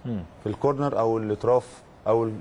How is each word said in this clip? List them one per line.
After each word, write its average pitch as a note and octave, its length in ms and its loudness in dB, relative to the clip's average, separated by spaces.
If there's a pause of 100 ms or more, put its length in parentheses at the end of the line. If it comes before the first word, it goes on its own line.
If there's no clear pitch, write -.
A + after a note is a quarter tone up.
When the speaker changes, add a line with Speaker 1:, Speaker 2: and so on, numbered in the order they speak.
Speaker 1:
مم. A2 180 -4 (200)
Speaker 2:
في - 60 -4
الكورنر C#3 500 0
او A2+ 180 2
الاطراف A2+ 480 0 (420)
او A#2 160 2
ال-، A2+ 180 -2